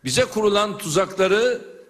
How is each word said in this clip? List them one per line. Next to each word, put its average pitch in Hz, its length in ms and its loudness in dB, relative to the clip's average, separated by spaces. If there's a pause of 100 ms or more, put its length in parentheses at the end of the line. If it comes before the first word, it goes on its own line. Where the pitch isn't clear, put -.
Bize 131 200 0
kurulan 208 540 0
tuzakları 190 840 0 (280)